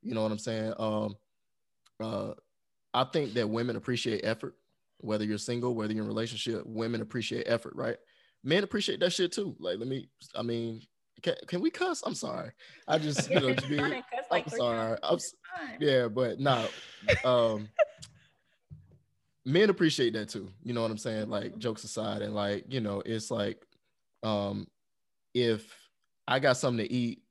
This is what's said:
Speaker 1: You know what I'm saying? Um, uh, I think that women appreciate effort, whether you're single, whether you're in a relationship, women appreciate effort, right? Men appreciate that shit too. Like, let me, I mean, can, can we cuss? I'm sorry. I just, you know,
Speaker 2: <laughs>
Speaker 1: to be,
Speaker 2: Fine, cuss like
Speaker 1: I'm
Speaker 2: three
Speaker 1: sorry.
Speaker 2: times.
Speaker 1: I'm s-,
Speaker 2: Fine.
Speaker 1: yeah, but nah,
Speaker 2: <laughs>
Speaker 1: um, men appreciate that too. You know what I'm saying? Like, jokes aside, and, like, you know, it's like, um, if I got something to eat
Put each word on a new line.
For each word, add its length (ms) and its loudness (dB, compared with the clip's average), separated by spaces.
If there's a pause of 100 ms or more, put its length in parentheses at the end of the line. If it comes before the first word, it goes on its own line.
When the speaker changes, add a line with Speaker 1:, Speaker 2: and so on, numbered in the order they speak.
Speaker 1:
You 120 -6
know 80 2
what 100 2
I'm 60 -4
saying? 400 -2
Um, 380 -2 (840)
uh, 340 -4 (580)
I 120 4
think 300 -2
that 160 2
women 240 0
appreciate 500 -2
effort, 300 -2 (440)
whether 260 -2
you're 140 0
single, 360 -2
whether 180 -2
you're 120 -2
in 40 -4
a 40 -4
relationship, 520 -4
women 360 -4
appreciate 480 -4
effort, 260 0
right? 220 -4 (480)
Men 180 4
appreciate 380 -2
that 120 4
shit 200 2
too. 260 -4
Like, 200 -2
let 100 -6
me, 200 -4 (280)
I 60 -4
mean, 400 -4 (400)
can, 120 0 (120)
can 160 -4
we 80 2
cuss? 340 -2
I'm 100 -2
sorry. 360 -6 (360)
I 120 2
just, 320 0
you 100 4
know, 140 2
Speaker 2:
<laughs> 0 -
Speaker 1:
to 140 -2
be, 100 0
Speaker 2:
Fine, 140 0 (200)
cuss 180 -4
like 140 2
Speaker 1:
I'm 60 -8
Speaker 2:
three 80 -4
Speaker 1:
sorry. 300 2
Speaker 2:
times. 140 -2
Speaker 1:
I'm 120 4
s-, 200 -4 (240)
Speaker 2:
Fine. 220 -10
Speaker 1:
yeah, 280 6
but 320 0
nah, 260 4 (300)
Speaker 2:
<laughs> 280 2
Speaker 1:
um, 440 4 (1800)
men 260 6
appreciate 440 4
that 140 -4
too. 220 -8 (120)
You 100 -6
know 100 0
what 80 0
I'm 80 -4
saying? 320 -4
Like, 280 -6
jokes 260 -4
aside, 380 -4
and, 120 -4
like, 340 0
you 120 -2
know, 240 -2
it's 260 -4
like, 340 -2 (580)
um, 440 0 (680)
if 400 2 (520)
I 120 4
got 180 6
something 300 0
to 60 -4
eat 380 -2